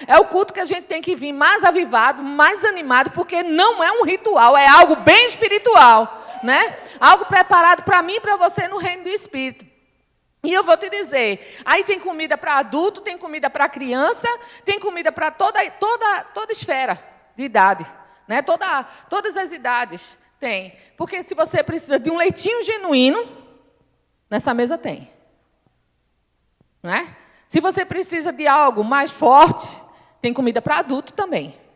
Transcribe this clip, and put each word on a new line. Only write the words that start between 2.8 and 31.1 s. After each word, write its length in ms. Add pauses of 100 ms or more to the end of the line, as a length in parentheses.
porque 320
não 400
é 80
um 120
ritual, 520
é 120
algo 280
bem 300
espiritual, 1000 (180)
né? 340 (200)
Algo 280
preparado 580
pra 180
mim 140
e 60
pra 160
você 320
no 80
reino 260
do 60
Espírito. 560 (800)
E 80
eu 100
vou 140
te 120
dizer, 760
aí 180
tem 160
comida 380
pra 180
adulto, 460
tem 160
comida 320
pra 180
criança, 600 (360)
tem 160
comida 320
pra 180
toda, 300 (120)
toda, 520 (100)
toda 200
esfera 440 (380)
de 80
idade, 420 (440)
né? 120
Toda, 420 (260)
todas 260
as 160
idades 680 (220)
tem. 360 (220)
Porque 260
se 100
você 300
precisa 340
de 120
um 80
leitinho 460
genuíno, 640 (1040)
nessa 240
mesa 240
tem. 320 (1700)
Né? 340 (320)
Se 140
você 240
precisa 440
de 160
algo 380
mais 260
forte, 560 (560)
tem 120
comida 280
pra 180
adulto 340